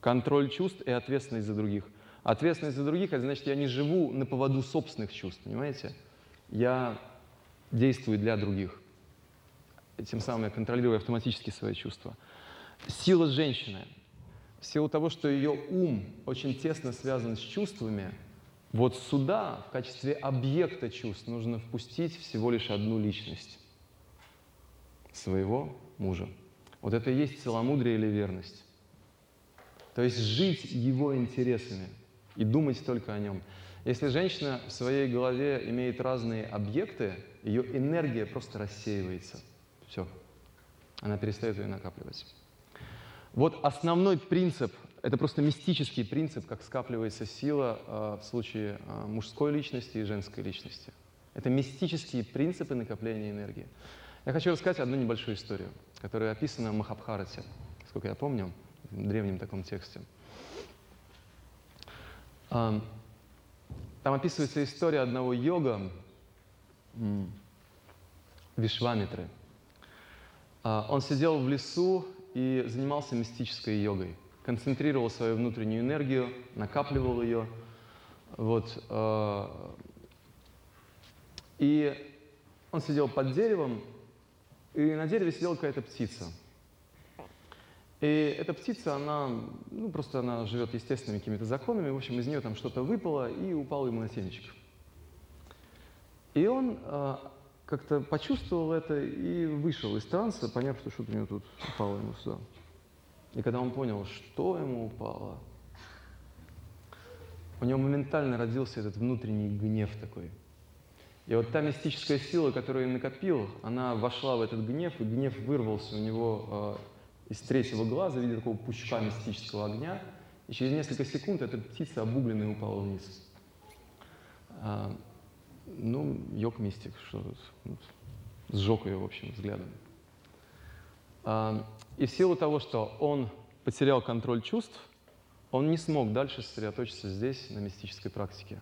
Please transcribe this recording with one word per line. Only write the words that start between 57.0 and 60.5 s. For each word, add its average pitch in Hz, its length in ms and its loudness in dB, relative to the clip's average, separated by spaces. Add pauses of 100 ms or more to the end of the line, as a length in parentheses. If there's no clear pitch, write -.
сколько - 200 -4
я 104 60 -2
помню, 110 380 0 (380)
в 98 160 -4
древнем 101 320 2
таком 95 240 -6
тексте. - 380 -8 (2500)